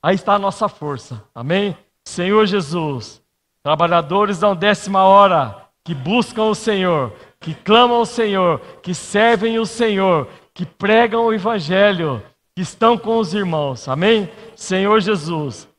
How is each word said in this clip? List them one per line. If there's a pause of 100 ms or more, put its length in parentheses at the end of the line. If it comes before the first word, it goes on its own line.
Aí
está
a
nossa
força. (100)
Amém? (260)
Senhor
Jesus, (400)
trabalhadores
da
undécima
hora, (200)
que
buscam
o
Senhor, (260)
que
clamam
ao
Senhor, (240)
que
servem
o
Senhor, (260)
que
pregam
o
Evangelho, (360)
que
estão
com
os
irmãos.
Amém? (280)
Senhor
Jesus. (120)